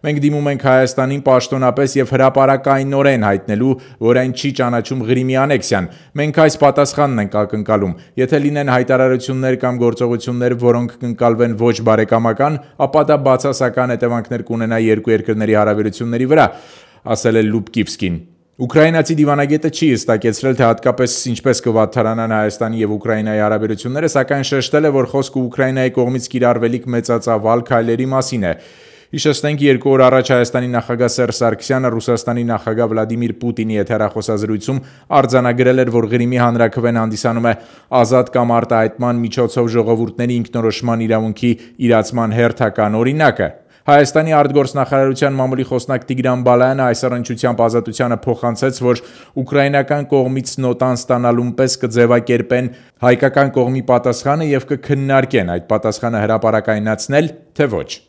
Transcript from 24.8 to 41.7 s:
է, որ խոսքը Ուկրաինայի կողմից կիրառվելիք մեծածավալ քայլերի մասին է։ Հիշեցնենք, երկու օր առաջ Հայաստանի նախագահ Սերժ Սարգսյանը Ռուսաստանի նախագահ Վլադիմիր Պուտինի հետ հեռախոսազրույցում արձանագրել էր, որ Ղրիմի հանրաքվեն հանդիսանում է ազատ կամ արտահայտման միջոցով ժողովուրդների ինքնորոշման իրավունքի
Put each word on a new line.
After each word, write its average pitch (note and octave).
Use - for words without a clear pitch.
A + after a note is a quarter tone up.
է, -
որ B2
խոսքը C3+
Ուկրաինայի C3
կողմից B2
կիրառվելիք A#2+
մեծածավալ A#2
քայլերի A#2
մասին B2+
է։ E2
Հիշեցնենք, D3
երկու C3+
օր C3
առաջ B2+
Հայաստանի B2
նախագահ A#2+
Սերժ A#2+
Սարգսյանը B2
Ռուսաստանի A#2+
նախագահ A2+
Վլադիմիր A2+
Պուտինի A2
հետ G2+
հեռախոսազրույցում G#2+
արձանագրել B2+
էր, A#2+
որ A#2
Ղրիմի B2
հանրաքվեն A#2
հանդիսանում A#2
է A#2
ազատ B2
կամ A#2+
արտահայտման A#2
միջոցով A#2
ժողովուրդների A#2
ինքնորոշման A2+
իրավունքի A2